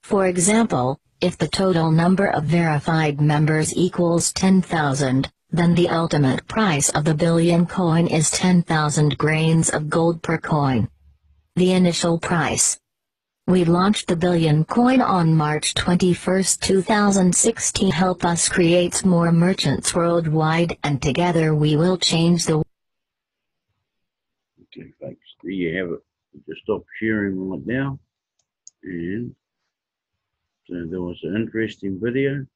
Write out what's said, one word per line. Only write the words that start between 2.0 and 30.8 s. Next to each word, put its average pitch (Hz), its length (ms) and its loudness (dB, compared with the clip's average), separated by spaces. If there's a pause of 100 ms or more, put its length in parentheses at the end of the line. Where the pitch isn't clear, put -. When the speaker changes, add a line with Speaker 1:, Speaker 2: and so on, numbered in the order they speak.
Speaker 1:
of 151 160 -2
verified 156 760 0
members 156 560 2
equals 170 560 0
ten 190 300 2
thousand, 139 680 0 (200)
then 170 240 2
the 175 160 2
ultimate 156 580 0
price 170 400 0
of 147 160 -2
the 160 100 0
billion 170 520 2
coin 170 400 0
is 156 240 0
ten 180 320 2
thousand 151 560 0
grains 160 500 2
of 151 220 -4
gold 165 320 0
per 160 160 -4
coin. 135 500 0 (680)
The 180 160 2
initial 175 460 2
price. 135 600 -2 (680)
We 180 200 2
launched 180 420 0
the 180 80 0
billion 160 480 2
coin 247 380 2
on 170 320 2
March 151 400 -2
twenty-first, 180 880 0
two 190 180 2
thousand 196 540 2
sixteen. - 560 0
Help 180 340 0
us 170 240 0
create 175 560 2
more 170 280 2
merchants 170 640 0
worldwide, 165 880 0
and 143 200 -2
together 160 520 0
we 151 220 2
will 180 220 0
change 170 480 0
the 156 180 0 (2000)
Speaker 2:
Okay, - 360 -20
folks, - 440 -20
there 90 100 -10
you 87 240 -4
have 92 160 -6
it. - 80 -10 (480)
Just - 140 -16
stop 98 240 -6 (120)
sharing 98 520 -4
right 80 160 -10
now. 135 320 -6 (840)
And 92 540 -10 (1300)
so 87 220 -10